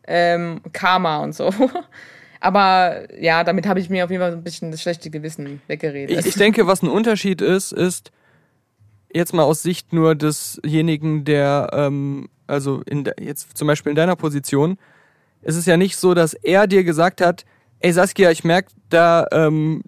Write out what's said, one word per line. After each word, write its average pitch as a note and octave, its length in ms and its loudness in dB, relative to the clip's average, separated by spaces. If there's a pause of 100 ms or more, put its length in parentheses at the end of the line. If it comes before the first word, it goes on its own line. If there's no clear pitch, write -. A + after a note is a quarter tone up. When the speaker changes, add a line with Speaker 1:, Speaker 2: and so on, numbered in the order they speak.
Speaker 1:
Ähm, E3+ 560 0 (100)
Karma F3+ 460 0
und D3 160 -6
so. D#3 180 -2 (440)
<laughs> - 440 -20
Aber F#3 600 2 (180)
ja, E3 240 2
damit E3+ 220 -2
habe F#3 140 0
ich F3 100 -8
mir F#3 140 0
auf F3 60 -6
jeden F#3 120 -2
Fall F3+ 100 0
so E3+ 60 -10
ein E3 60 -16
bisschen E3 260 -10
das D#3+ 120 -12
schlechte E3 280 -8
Gewissen D3+ 560 -12
weggeredet. D3+ 540 -6
Speaker 2:
Ich, E3+ 60 -4
ich F#3 80 -2
denke, G#3 320 4
was F#3 160 2
ein E3+ 60 0
Unterschied G3 520 0
ist, F3+ 320 0
ist - 380 -4 (1000)
jetzt E3+ 200 -2
mal E3+ 100 2
aus D3+ 200 2
Sicht - 300 -4
nur D#3+ 220 4
desjenigen, D3+ 1080 -2
der, C#3+ 480 0
ähm, C#3 560 -4 (180)
also C#3 400 -4
in C#3+ 180 -6
de-, - 160 -6
jetzt - 360 -14
zum D#3 100 -4
Beispiel D3 240 0
in D3 60 -2
deiner E3+ 200 2
Position, D3 600 -2 (640)
ist D#3 140 -4
es E3+ 100 -4
ja F3 100 4
nicht F#3 200 0
so, F3+ 180 2
dass E3 200 2
er G3 320 2
dir F#3+ 180 4
gesagt E3+ 360 0
hat, F3 240 0 (360)
„Ey F3 120 2
Saskia, F3+ 380 4
ich E3 140 -2
merk E3+ 220 2 (240)
da, E3+ 420 6
ähm, D#3 560 0